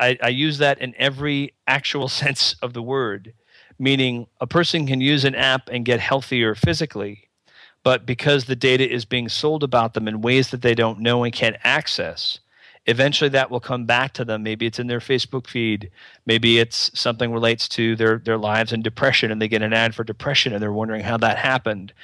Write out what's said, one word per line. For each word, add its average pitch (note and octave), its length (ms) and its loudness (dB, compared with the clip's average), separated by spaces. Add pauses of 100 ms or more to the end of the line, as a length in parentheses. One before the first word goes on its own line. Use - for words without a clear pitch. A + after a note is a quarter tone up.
I, B2 220 2
I A#2+ 60 2
use C#3+ 300 0
that C#3+ 220 2
in B2 160 -8
every C#3 560 -2 (140)
actual C3+ 420 -2
<laughs> - 140 -4
sense C#3+ 400 -2
of B2 100 -6
the A#2+ 100 -8
word, A#2 520 -4 (440)
meaning C3 480 0 (140)
a B2+ 60 -4
person D#3+ 400 0
can C3 160 0
use C#3 220 2
an C3+ 100 2
app C3 340 0
and A#2+ 160 -4
get A#2 160 2
healthier A#2+ 540 0
physically, G#2+ 760 -4 (560)
but B2 220 2
because B2+ 400 2
the C3 100 -4
data B2+ 340 4
is B2 140 -4
being A#2+ 240 -4
sold D3+ 340 -2
about B2 300 2
them A2 160 -2
in G#2+ 140 -4
ways B2+ 280 4
that B2 120 -8
they A#2+ 120 4
don't A2+ 260 2
know A#2+ 220 2
and A#2+ 120 -2
can't A2+ 280 0
access, A#2 760 -2 (480)
eventually C#3 420 2
that C3+ 220 2
will B2 100 -2
come B2 240 -4
back A#2+ 300 2
to B2+ 100 -6
them. A2 180 -4
Maybe A2 220 -4
it's A2+ 140 -4
in B2 80 -4
their A#2+ 120 -2
Facebook B2+ 480 -2
feed. G#2+ 440 -4 (340)
Maybe A#2 340 4
it's - 400 0
something A#2+ 320 -2
relates A#2 380 0
to A2+ 260 0
their, A2+ 240 2
their A2+ 200 -2
lives A2 340 0
and A2+ 100 -2
depression, A#2 480 0
and G#2+ 100 -2
they A2 80 0
get A2 140 0
an A2 120 -2
ad A2+ 200 2
for - 80 -6
depression, A#2+ 520 -2
and G#2 80 -2
they're G#2 100 -2
wondering A2 300 -4
how A#2 160 -2
that G#2+ 180 2
happened. A2 560 -2 (120)